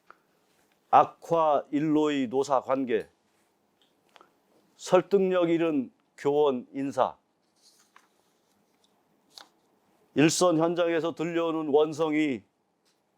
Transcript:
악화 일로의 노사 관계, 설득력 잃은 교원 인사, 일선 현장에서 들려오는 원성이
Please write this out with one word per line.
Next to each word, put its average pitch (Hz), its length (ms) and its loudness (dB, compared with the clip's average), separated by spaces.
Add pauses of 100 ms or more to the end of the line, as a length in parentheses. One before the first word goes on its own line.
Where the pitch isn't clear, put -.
(920)
악화 151 800 2
일로의 151 560 0
노사 135 340 -2
관계, 123 440 -4 (1700)
설득력 180 720 2
잃은 160 420 0 (240)
교원 143 560 0
인사, 127 460 -4 (3000)
일선 160 440 2
현장에서 170 560 -2
들려오는 165 600 -4
원성이 151 680 0 (760)